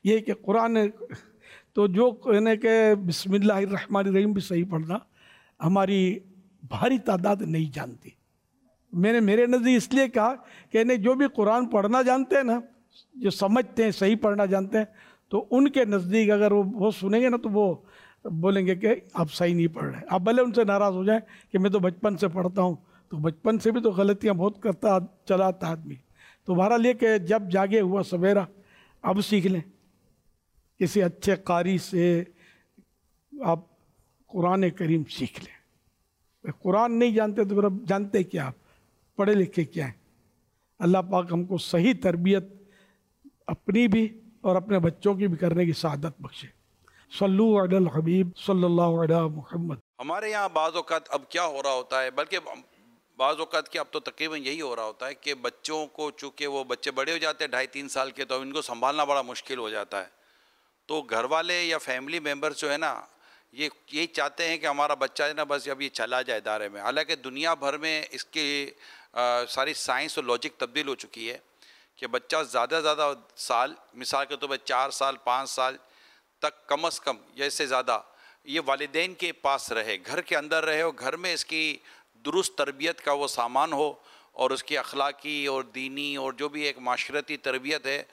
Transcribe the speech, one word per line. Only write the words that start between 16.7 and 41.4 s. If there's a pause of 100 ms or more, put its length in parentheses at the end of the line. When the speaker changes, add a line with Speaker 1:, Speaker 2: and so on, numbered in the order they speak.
Speaker 1:
سنیں
گے
نا
تو
وہ (500)
بولیں
گے
کہ (200)
آپ
صحیح
نہیں
پڑھ
رہے۔ (100)
آپ
بھلے
ان
سے
ناراض
ہو
جائیں (320)
کہ
"میں
تو
بچپن
سے
پڑھتا
ہوں"، (320)
تو
بچپن
سے
بھی
تو
غلطیاں
بہت
کرتا (300)
چلا
آتا
آدمی۔ (500)
تو
بہرحال
یہ
کہ
جب
جاگے
ہوا
سویرا، (580)
اب
سیکھ
لیں، (1160)
کسی
اچھے
قاری
سے (1200)
آپ (680)
قرآن
کریم
سیکھ
لیں۔ (1040)
قرآن
نہیں
جانتے
تو
پھر
اب
جانتے
کیا
آپ؟ (600)
پڑھے
لکھے
کیا
ہیں؟ (800)
اللہ
پاک
ہم